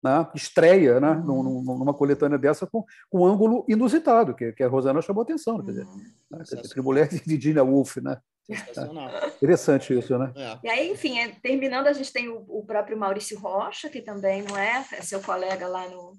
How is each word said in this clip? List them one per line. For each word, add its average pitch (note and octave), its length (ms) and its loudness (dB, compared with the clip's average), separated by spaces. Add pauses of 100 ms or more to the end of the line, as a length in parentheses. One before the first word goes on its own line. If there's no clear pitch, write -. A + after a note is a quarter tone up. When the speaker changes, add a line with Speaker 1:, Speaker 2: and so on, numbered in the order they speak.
Speaker 1:
né? D3 320 2
Estreia, D#3+ 640 6
né? D3+ 140 4
Speaker 2:
Uhum. D#3+ 120 -2
Speaker 1:
Num, C3 180 0 (200)
num, B2+ 160 -4
numa C#3+ 160 0
coletânea C#3+ 420 2
dessa D3 300 0
com, A3 180 -6 (240)
com F#3 120 2
um F3+ 40 8
ângulo G#3+ 420 4
inusitado, A#3 680 4
que, A#2 160 -4
que B2 100 -4
a C3 60 2
Rosana C3+ 340 2
chamou G3+ 200 -2
a - 20 0
atenção, A#3 400 -4
quer G3 80 -10
dizer, - 140 -8
Speaker 2:
Uhum. F#3+ 120 -20
Speaker 1:
né? G#3+ 60 -18 (260)
Quer E3 140 -16
dizer, - 20 -16 (120)
Speaker 3:
Sensacional. A#2 180 -14
Speaker 1:
Primo C3+ 160 -2
Levi D3+ 240 2
e D#3+ 120 -8
Virginia D3+ 360 2
Woolf, C3 340 2
né? C3 200 -6 (280)
Speaker 3:
Sensacional. - 640 -12 (280)
Speaker 1:
Interessante C#3 600 2
isso, B2 200 -2
né? B2+ 180 -4
Speaker 3:
É. B2+ 300 -12
Speaker 2:
E A#3 40 -6
aí, D4 220 -2
enfim, C#4+ 260 -4
é, A#3 120 -4 (120)
terminando, C4+ 460 0
a C#4+ 60 4
gente C4+ 180 -6
tem A#3+ 160 -6
o, A3+ 220 -12
o G#3+ 160 -10
próprio G#3+ 320 -4
Maurício G3+ 420 -4
Rocha, G#3 500 -6
que A#3+ 120 -12
também, G3 400 -4
não G3+ 160 -8
é, A#3 340 -2
é - 100 -14
seu G3 200 -8
colega F#3 440 -4
lá F#3 220 -8
no F3+ 320 -18